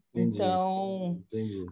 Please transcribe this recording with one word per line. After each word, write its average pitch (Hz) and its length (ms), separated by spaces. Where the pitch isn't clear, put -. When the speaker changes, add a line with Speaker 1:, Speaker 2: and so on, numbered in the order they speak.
Speaker 1:
Entendi. 233 240
Speaker 2:
Então, 185 920
Speaker 1:
Entendi. 104 440